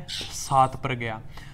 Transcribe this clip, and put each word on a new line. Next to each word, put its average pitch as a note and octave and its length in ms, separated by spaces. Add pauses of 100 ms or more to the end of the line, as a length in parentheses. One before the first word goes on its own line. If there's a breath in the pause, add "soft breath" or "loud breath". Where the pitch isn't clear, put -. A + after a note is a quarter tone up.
सात - 760
पर C3 120
गया। A2+ 260 (320 loud breath)